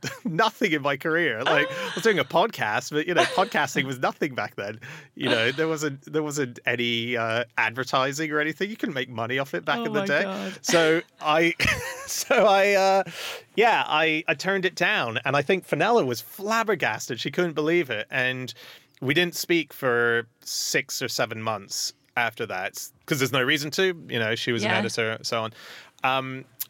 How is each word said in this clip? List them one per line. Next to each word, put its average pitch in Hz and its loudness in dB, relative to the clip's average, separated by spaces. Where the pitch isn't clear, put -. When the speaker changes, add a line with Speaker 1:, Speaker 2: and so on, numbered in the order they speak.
Speaker 1:
<laughs> - -10
nothing 208 2
in 151 2
my 143 0
career. 156 0
Like, 151 4
I - -8
was 180 -8
doing 214 4
a 135 4
podcast, 135 0
but, 151 -2
you 175 0
know, 165 6
podcasting 156 0
was 135 -6
nothing 160 -2
back 107 -6
then. 107 -8
You 127 -2
know, 120 4
there 156 0
wasn't, 151 -4
there 151 0
wasn't 143 -4
any, 120 0
uh, 113 0
advertising 131 0
or 151 0
anything. 156 -2
You 226 -12
couldn't 175 -6
make 127 -6
money 120 -4
off 135 -4
it 170 -4
back 151 0
Speaker 2:
Oh 233 -4
Speaker 1:
in 220 -6
the 208 0
Speaker 2:
my 196 -2
Speaker 1:
day. 156 2
Speaker 2:
God. 190 -8
Speaker 1:
So 165 4
I, 165 4
<laughs> 523 -10
so - 2
I, 202 6
uh, 190 4
yeah, 196 6
I, 156 2
I 165 4
turned 185 0
it 185 -2
down. 170 0
And 135 2
I 143 4
think 185 0
Fenella 185 4
was 120 -2
flabbergasted. 190 -2
She 147 -6
couldn't 170 0
believe 156 2
it. 110 -4
And 127 -2
we 135 0
didn't 175 2
speak 170 -2
for 120 2
six - -4
or 131 -4
seven 113 -4
months 107 -6
after 117 -2
that, 98 -6
'cause 156 -2
there's 127 0
no 131 2
reason 143 0
to. 190 0
You 123 -2
know, 113 0
she 123 -2
was 117 0
an - 0
Speaker 2:
Yeah. 113 0
Speaker 1:
editor, 113 -2
so 113 -2
on. 110 -8
Um, 131 -2